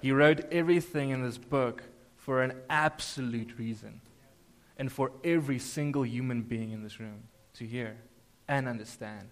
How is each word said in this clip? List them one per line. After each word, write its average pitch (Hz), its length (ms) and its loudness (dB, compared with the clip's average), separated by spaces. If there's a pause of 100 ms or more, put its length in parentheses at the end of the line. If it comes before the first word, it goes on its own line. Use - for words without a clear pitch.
He 131 100 2
wrote 147 400 8
everything 165 600 4
in 131 100 0
this 123 160 -2
book 127 460 0 (320)
for 131 260 0
an 131 260 0
absolute 123 920 -2
reason. 107 420 -8 (720)
And 135 160 -4
for 131 200 0 (120)
every 156 360 2
single 143 440 -2
human 123 380 -2
being 113 300 -4
in 107 100 -8
this 107 180 -14
room 110 260 -12 (280)
to 117 140 -12
hear 113 300 -6 (500)
and 139 200 2
understand. 107 640 -10